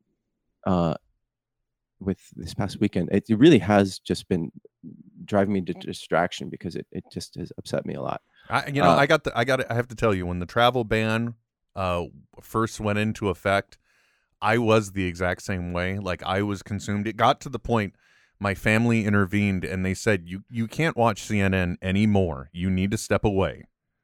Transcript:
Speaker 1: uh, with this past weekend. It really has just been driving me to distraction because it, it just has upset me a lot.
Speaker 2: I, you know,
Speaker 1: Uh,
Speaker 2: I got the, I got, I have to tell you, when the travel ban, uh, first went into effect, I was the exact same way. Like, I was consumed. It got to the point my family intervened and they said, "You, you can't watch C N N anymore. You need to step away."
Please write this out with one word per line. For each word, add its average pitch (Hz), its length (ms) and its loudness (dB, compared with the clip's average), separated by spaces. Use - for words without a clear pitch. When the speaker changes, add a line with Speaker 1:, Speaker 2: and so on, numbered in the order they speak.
Speaker 1:
uh, 87 260 2
with 95 180 -4
this - 180 -12
past 98 280 -6
weekend. 98 300 0
It 101 180 2
really 123 300 8
has 98 400 4
just - 280 -4
been 85 240 -2
driving 101 300 0
me 95 80 0
to 87 120 -6
distraction - 760 -4
because - 260 -10
it, - 160 -10
it - 200 -12
just - 240 -14
has - 220 -10
upset - 280 -6
me 80 80 -8
a 69 80 -10
lot. - 200 -6
Speaker 2:
I, 127 180 -2
you 143 140 0
know, 175 100 6
Speaker 1:
Uh, 160 60 6
Speaker 2:
I 139 80 4
got 156 180 2
the, - 120 -4
I 120 100 0
got, 131 260 -2
I 117 40 -2
have 120 120 -2
to 113 80 -14
tell 110 180 2
you, 90 120 -2
when 90 140 -4
the 87 60 -4
travel 120 380 2
ban, 110 520 0
uh, 90 300 -2
first 110 400 -4
went 104 180 0
into 107 300 -2
effect, 98 480 -2
I 110 160 2
was 110 340 4
the 95 140 -2
exact 90 380 -2
same 90 280 -6
way. 90 260 -4
Like, 92 240 -6
I 95 200 -2
was 101 200 -4
consumed. 104 460 -4
It 104 80 -6
got 117 260 2
to 151 80 -12
the 123 100 -8
point 110 360 -2
my 98 140 -2
family 113 520 2
intervened 101 580 2
and 92 220 -4
they 95 80 0
said, 98 340 0
"You, 95 220 -12
you 113 180 -4
can't 156 300 -2
watch 117 260 2
C 107 160 -2
N 98 140 2
N 90 280 0
anymore. 95 680 0
You 90 180 -4
need 95 220 0
to 107 60 -4
step - 260 -2
away." 95 400 0